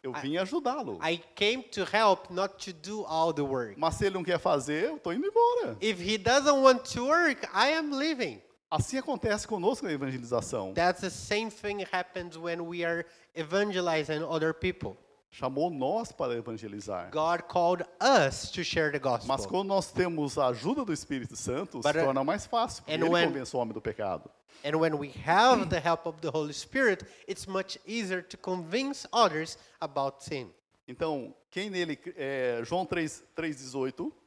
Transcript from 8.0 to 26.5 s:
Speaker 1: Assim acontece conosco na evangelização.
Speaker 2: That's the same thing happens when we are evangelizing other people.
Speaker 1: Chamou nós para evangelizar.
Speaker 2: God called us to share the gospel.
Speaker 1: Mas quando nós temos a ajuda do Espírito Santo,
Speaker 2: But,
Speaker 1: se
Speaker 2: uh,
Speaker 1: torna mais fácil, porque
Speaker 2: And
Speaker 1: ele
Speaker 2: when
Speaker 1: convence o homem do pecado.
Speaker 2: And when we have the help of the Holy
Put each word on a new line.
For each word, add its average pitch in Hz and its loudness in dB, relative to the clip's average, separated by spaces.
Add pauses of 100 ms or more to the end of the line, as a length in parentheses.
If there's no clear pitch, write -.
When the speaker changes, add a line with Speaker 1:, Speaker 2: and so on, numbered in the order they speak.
Speaker 1:
Assim - -2
acontece 214 -2
conosco 214 0
na 170 -2
evangelização. 120 -2
Speaker 2:
That's 180 2
the 190 -6
same 214 -4
thing 202 -8
happens 180 -6
when 170 -4
we 170 -6
are 170 -2 (280)
evangelizing 165 0
other 160 0
people. 160 -4 (340)
Speaker 1:
Chamou 139 -2
nós 160 -2
para 123 -2
evangelizar. 104 -8
Speaker 2:
God 165 0
called 175 2 (160)
us 190 4
to 180 -6
share 156 2
the 147 -2
gospel. 127 0
Speaker 1:
Mas 131 0
quando 190 0
nós 196 2
temos 165 0
a 139 4
ajuda 147 0
do 202 -4
Espírito 123 -6
Santo, - -6
Speaker 2:
But, 147 2
Speaker 1:
se 156 2
Speaker 2:
uh, 139 2
Speaker 1:
torna 135 2
mais 175 -2
fácil, - -2
porque 156 -8
Speaker 2:
And 160 2
Speaker 1:
ele 165 4
Speaker 2:
when 170 6
Speaker 1:
convence 135 -4
o 127 2
homem 113 -2
do 110 -8
pecado. 98 -4 (360)
Speaker 2:
And 151 0
when 160 4
we 143 -4 (140)
have 208 6
the 175 2
help 165 0
of 156 -10
the 160 -2
Holy 151 -2